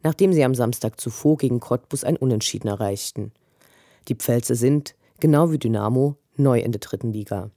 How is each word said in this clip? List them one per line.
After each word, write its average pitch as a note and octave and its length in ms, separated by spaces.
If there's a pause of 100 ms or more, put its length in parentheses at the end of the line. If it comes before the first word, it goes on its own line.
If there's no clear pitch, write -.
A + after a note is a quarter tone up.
nachdem F#3 320
sie D#3 100
am B2+ 120
Samstag A#2+ 440
zuvor D3 380
gegen B2 220
Cottbus - 440
ein D#3 140
Unentschieden A2+ 520
erreichten. G2+ 640 (720)
Die A#2+ 80
Pfälzer A#2+ 400
sind, C3+ 400 (240)
genau D#3 320
wie D#3 80
Dynamo, A#2 560 (220)
neu C3+ 220
in A#2 120
der G2+ 100
dritten - 320
Liga. G#2 440